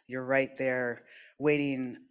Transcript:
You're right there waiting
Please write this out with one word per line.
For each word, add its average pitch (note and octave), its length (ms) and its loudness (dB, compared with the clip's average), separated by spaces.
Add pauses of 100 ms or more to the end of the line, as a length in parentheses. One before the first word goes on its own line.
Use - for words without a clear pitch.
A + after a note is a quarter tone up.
You're B2+ 200 -8
right C3+ 320 2
there B2+ 460 -2 (340)
waiting C#3 580 0 (140)